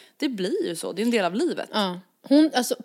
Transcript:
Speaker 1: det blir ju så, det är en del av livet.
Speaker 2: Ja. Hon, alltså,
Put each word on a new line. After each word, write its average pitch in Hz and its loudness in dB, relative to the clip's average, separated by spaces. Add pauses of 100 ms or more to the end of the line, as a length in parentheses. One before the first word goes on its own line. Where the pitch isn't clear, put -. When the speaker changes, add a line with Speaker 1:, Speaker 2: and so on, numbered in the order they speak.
(160)
Speaker 1:
det 294 -4
blir 240 -2
ju 170 -4
så, - -8
det 185 -4
är - 0
en 240 2
del 220 2
av 175 -2
livet. 254 -2
Speaker 2:
Ja. 185 -2 (220)
Hon, 302 6
alltså, 247 0